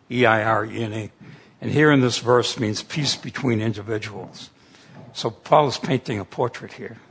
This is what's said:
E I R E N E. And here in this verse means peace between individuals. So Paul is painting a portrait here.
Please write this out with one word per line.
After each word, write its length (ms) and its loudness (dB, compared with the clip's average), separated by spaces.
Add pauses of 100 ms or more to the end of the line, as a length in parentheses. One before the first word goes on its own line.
E 160 2
I 180 4
R 220 0
E 160 -8
N 120 -4
E. 180 -8 (480)
And 100 -6
here 220 6
in 80 6
this 200 2
verse 380 2
means 240 -2
peace 340 -4
between 460 -2
individuals. 880 -8 (640)
So 160 -6
Paul 380 2
is 100 -4
painting 420 -2
a 60 -8
portrait 480 -6
here. 240 -14 (140)